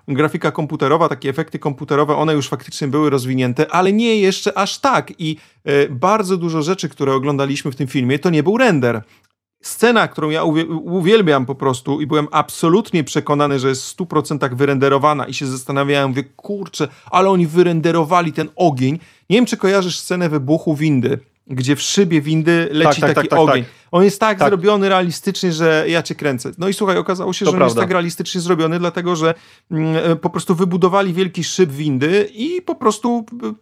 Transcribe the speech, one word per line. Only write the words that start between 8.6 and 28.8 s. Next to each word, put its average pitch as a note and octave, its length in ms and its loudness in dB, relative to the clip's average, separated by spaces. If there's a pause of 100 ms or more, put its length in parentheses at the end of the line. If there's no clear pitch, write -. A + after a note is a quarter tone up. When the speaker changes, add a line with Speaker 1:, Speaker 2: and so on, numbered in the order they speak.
Speaker 1:
Scena, A3 440 2
którą D3+ 220 -6
ja D#3+ 140 -2
uwie-, D#3+ 220 0 (100)
uwielbiam E3+ 720 2
po C3+ 100 -6
prostu C3+ 460 -2
i D3+ 60 -4
byłem D3+ 240 0
absolutnie E3+ 720 0
przekonany, C#3+ 560 0
że C3 100 0
jest B2+ 120 -2
w - 40 -12
stu - 200 -8
procentach C#3+ 500 -2
wyrenderowana C#3 720 2
i C3 60 -10
się C#3 120 -6
zastanawiałem, C#3 640 -2
mówię: C3 140 -4 (120)
"Kurczę, G3 520 -8 (240)
ale F#3+ 180 4
oni F3+ 180 2
wyrenderowali E3+ 840 2
ten D#3 220 -6
ogień". D3 440 0 (300)
Nie F#3+ 80 4
wiem, B3 80 4
czy A3 120 -4
kojarzysz F#3+ 420 0
scenę F3+ 300 -4
wybuchu D3+ 460 0
windy, C#3 440 0 (280)
gdzie C3 280 -2
w C#3 60 -4
szybie E3+ 400 2
windy D#3+ 500 0
leci D3+ 300 2
Speaker 2:
Tak, C#3+ 80 4
tak, D3+ 60 0
Speaker 1:
taki D3+ 120 2
Speaker 2:
tak, D3 120 4
tak, D#3 100 6
Speaker 1:
ogień. B2+ 140 2
Speaker 2:
tak. - 100 -16 (180)
Speaker 1:
On F3 120 4
jest G3 160 2
tak G#3 200 2
Speaker 2:
Tak. F#3+ 80 4
Speaker 1:
zrobiony G3 420 2
realistycznie, F#3 600 0
że D#3 380 2
ja E3 140 0
cię D3+ 120 -8
kręcę. C3+ 420 -4
No F#3 120 -2
i G3+ 40 0
słuchaj, F#3+ 240 0
okazało F3+ 360 -4
się, G3+ 120 -4
Speaker 2:
To D#3 60 4
Speaker 1:
że F#3 60 0
on D#3+ 60 4
jest A#2 120 2
Speaker 2:
prawda. A3+ 120 2
Speaker 1:
tak F3+ 40 -4
realistycznie F3 500 -4
zrobiony, E3 380 0
dlatego F3 360 -2